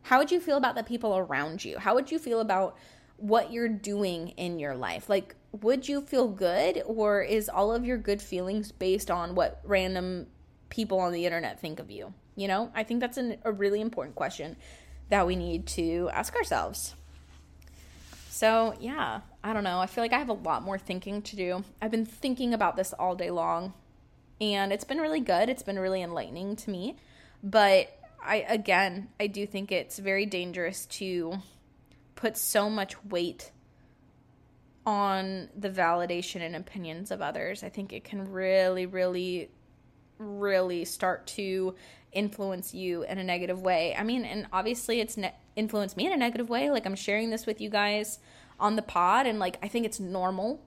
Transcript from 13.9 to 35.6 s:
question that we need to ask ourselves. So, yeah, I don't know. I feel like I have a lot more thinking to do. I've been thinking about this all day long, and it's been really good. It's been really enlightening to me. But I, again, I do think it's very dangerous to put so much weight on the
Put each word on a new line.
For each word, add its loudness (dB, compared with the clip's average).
question -6
that 6
we 2
need -2
to 0
ask -2
ourselves. -2
So, 4
yeah, -4
I -2
don't 0
know. 0
I 2
feel -2
like 2
I 4
have -2
a 2
lot 0
more -4
thinking -6
to -12
do. -2
I've -2
been 0
thinking -2
about 2
this -2
all 0
day -4
long, -2
and 2
it's -2
been -2
really 0
good. 4
It's -4
been -4
really 0
enlightening -6
to -10
me. -6
But 6
I, 2
again, 2
I 0
do -4
think -6
it's -2
very 0
dangerous -4
to -4
put -2
so 2
much -4
weight -4
on 0
the -4